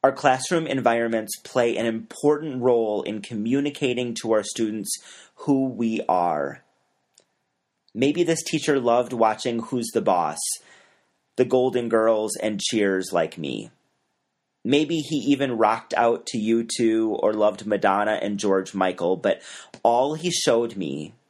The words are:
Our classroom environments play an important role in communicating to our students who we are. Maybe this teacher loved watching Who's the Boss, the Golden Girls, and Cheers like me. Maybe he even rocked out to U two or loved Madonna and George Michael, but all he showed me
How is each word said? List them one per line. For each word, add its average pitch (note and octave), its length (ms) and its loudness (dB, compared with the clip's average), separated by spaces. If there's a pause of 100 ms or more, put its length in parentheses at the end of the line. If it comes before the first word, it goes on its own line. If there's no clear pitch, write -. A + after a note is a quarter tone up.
Our C3+ 80 6
classroom D3 560 0
environments A#2 760 0
play A#2+ 320 0
an A2+ 80 -2
important C3+ 760 -2
role A#2 420 2
in G#2 180 -6
communicating B2 920 -2
to A2+ 180 0
our G#2+ 100 2
students G#2+ 500 -4 (420)
who C3+ 340 0
we A2+ 400 -2
are. D#2+ 560 0 (1300)
Maybe D3 300 0
this E3 200 0
teacher D3 380 0
loved A#2+ 320 2
watching A2+ 460 0
Who's A2+ 340 -6
the A2 80 0
Boss, F2 380 0 (960)
the B2+ 80 4
Golden B2 420 2
Girls, A2 480 2
and G#2 240 -4
Cheers G2 540 0
like E2 240 0
me. A#1+ 320 -8 (960)
Maybe D3 320 2
he D3+ 180 -4 (160)
even B2+ 260 0
rocked A2 360 0
out A#2 320 2
to - 120 -6
U A2+ 300 2 (100)
two A2 440 2
or G#2+ 100 2
loved G#2 340 2
Madonna G#2 560 2
and G#2 160 -4
George F#2+ 360 0
Michael, F#2 420 0
but F#2+ 260 0 (420)
all B2+ 320 2
he E3 160 -4
showed A#2 440 0
me D2+ 380 -8 (160)